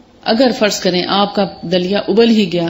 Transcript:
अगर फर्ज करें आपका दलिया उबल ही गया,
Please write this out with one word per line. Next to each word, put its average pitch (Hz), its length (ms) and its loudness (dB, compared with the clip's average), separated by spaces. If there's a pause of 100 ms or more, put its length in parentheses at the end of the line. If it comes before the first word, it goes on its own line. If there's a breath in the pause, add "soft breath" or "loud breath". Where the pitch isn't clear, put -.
(260)
अगर 226 260 2
फर्ज 202 260 -2
करें 180 280 0
आपका 196 380 0 (220)
दलिया 180 420 0
उबल 226 220 4
ही 214 160 4
गया, 170 240 -2